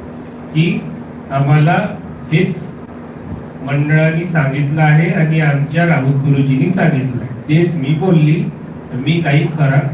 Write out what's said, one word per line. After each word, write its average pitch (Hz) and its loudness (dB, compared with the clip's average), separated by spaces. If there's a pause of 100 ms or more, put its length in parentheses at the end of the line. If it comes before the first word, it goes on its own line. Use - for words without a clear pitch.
(540)
की 156 0 (500)
आम्हाला 151 4 (460)
हेच 185 2 (1080)
मंडळाने 151 2
सांगितलं 147 0
आहे 156 4
आणि 160 2
आमच्या 151 2
राऊत 143 2
गुरुजींनी 139 2
सांगितलं 135 0
आहे, - -10
तेच 165 2
मी 143 -2
बोलली, 156 2 (420)
मी 147 0
काही 147 2
खरं 143 2 (160)